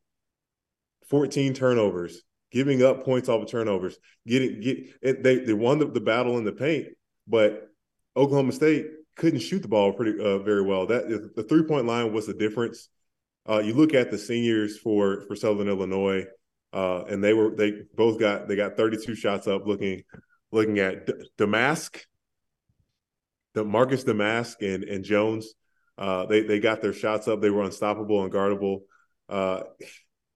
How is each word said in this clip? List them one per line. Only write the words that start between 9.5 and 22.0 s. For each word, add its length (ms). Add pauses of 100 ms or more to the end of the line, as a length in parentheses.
the 80
ball 240
pretty, 260
uh, 200
very 240
well. 240
That, 500
the 60
three-point 440
line 280
was 120
the 60
difference. 560 (580)
Uh, 120
you 160
look 180
at 180
the 60
seniors 640
for, 480
for 100
Southern 320
Illinois, 560 (480)
uh, 360
and 140
they 120
were, 200
they 280 (120)
both 240
got, 300
they 80
got 200
thirty-two 380
shots 340
up 180
looking, 360 (500)
looking 260
at 280
D-, 60 (260)
Domask, 640 (1500)